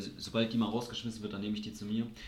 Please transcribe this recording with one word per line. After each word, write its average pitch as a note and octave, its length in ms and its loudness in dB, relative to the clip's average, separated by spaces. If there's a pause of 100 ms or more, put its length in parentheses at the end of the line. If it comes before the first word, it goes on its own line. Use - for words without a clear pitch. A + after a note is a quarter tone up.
(180)
sobald A2+ 360 2
die A#2 40 4
mal A2 100 6
rausgeschmissen A2 560 -2
wird, G2+ 100 -2
dann G2 80 -2
nehme G#2 140 0
ich G#2 60 -2
die A2 120 -6
zu G2+ 120 -8
mir. A2+ 200 2 (220)